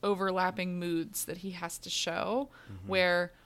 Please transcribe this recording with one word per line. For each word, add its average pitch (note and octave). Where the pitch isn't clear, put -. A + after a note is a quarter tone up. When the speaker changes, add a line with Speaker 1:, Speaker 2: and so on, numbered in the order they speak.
Speaker 1:
overlapping F#3
moods E3+
that F3
he F#3+
has F3
to -
show, G3+
Speaker 2:
Mm-hmm. F#2+
Speaker 1:
where F3+